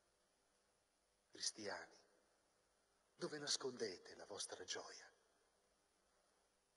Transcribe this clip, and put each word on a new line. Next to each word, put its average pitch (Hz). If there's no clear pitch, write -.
Cristiani, -
dove 151
nascondete 120
la -
vostra -
gioia? -